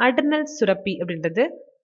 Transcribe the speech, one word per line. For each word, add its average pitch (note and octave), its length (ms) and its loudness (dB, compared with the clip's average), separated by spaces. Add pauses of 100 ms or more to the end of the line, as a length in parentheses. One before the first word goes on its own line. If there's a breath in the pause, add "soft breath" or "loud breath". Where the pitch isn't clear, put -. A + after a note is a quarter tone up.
அட்ரினல் D4 420 2 (160)
சுரப்பி F#3+ 400 0
அப்படின்றது E3+ 500 -2 (340)